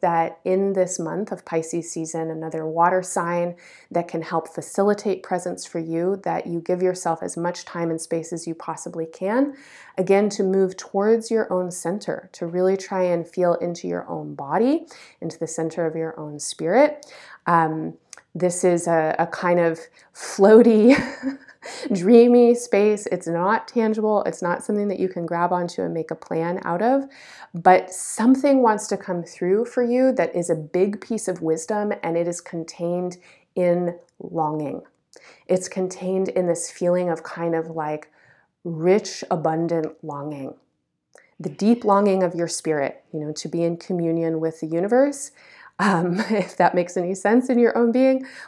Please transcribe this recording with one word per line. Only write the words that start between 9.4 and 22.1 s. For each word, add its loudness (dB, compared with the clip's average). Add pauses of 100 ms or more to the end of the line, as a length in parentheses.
again, 4
to -2
move 2
towards 0
your 0
own -2
center, -6
to -8
really 2
try -2
and 0
feel 2
into -4
your -4
own -10
body, 0 (360)
into -8
the -6
center -4
of -4
your -6
own -12
spirit. 0 (420)
Um, 2 (420)
this -2
is 2
a, 2
a 2
kind 0
of 2 (340)
floaty, 8 (640)
<laughs> -8
dreamy 8